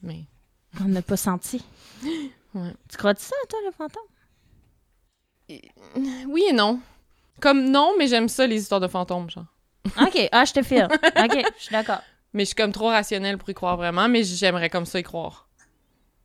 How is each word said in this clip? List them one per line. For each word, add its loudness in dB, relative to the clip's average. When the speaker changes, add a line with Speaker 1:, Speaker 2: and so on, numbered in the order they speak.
Speaker 1:
mais -12
Speaker 2:
On 0
n'a 0
pas -2
senti. -6
Speaker 1:
Ouais. -8
Speaker 2:
Tu -20
crois-tu -2
ça, -8
toi, -8
les -6
fantômes ? -14
Speaker 1:
Et, -20
oui 0
et 4
non. 2
Comme 4
non, 4
mais 4
j'aime 2
ça, 2
les 0
histoires 0
de -2
fantômes, -6
genre. -16
Speaker 2:
Ok, 2
ah, 6
je -6
te 2
file. 4
Ok, 2
je -18
suis -12
d'accord. -2
Speaker 1:
Mais 0
je 0
suis -8
comme 2
trop -4
rationnelle 0
pour -14
y -8
croire -2
vraiment, 0
mais 4
j'aimerais 0
comme -2
ça -6
y -6
croire. -12